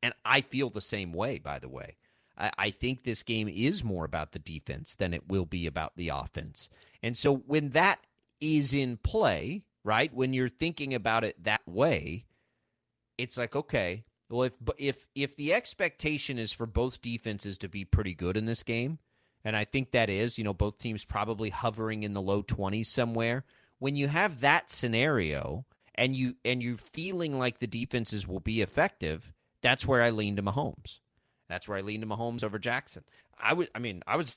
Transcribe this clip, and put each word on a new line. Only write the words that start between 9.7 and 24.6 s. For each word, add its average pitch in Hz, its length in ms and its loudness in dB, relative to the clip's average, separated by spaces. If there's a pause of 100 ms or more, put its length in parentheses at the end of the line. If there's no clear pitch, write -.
right, 120 280 2
when 131 200 0
you're 127 160 2
thinking 147 460 -4
about 113 280 2
it 95 220 -4
that 107 240 0
way, 95 560 0 (920)
it's 123 200 -4
like, 120 160 -2
okay, 104 500 0 (240)
well, 120 140 0
if, 127 140 0 (220)
if, 139 360 -4
if 139 220 -2
the 151 180 2
expectation 151 840 -2
is 110 120 -2
for 117 140 -4
both 120 360 -2
defenses 107 560 -6
to 98 100 -6
be 98 160 -6
pretty 95 300 0
good 87 220 0
in 110 100 0
this 117 180 -2
game, 123 340 -2 (460)
and 110 120 -2
I 107 80 0
think - 280 -2
that 113 180 4
is, 110 280 0
you 110 60 -2
know, 101 100 0
both 104 240 0
teams 110 260 -6
probably 104 460 -2
hovering 110 520 -2
in 101 120 -4
the 98 80 -2
low 101 200 2
twenties 101 460 -2
somewhere, 117 560 0 (360)
when 139 160 0
you 139 100 2
have 160 360 0
that 147 280 6